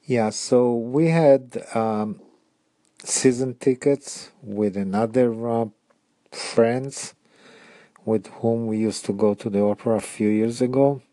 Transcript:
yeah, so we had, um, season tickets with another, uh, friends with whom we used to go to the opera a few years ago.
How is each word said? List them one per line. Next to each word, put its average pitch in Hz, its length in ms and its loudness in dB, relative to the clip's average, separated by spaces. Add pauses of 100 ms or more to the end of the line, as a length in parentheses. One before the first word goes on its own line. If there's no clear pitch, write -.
yeah, 113 260 0
so 123 440 2
we 127 360 0
had, 139 540 4 (100)
um, 107 460 -2 (840)
season 127 500 0
tickets - 800 -2 (100)
with 101 340 -4
another, 113 720 0
uh, 117 180 -2 (680)
friends 123 840 -2 (920)
with 110 220 0 (100)
whom 117 300 -2
we 110 100 -2
used 110 260 -2
to 107 80 -2
go 104 220 2
to - 160 -6
the 101 100 2
opera 104 360 0
a 101 40 0
few - 280 -2
years 113 340 0
ago. 131 400 2 (100)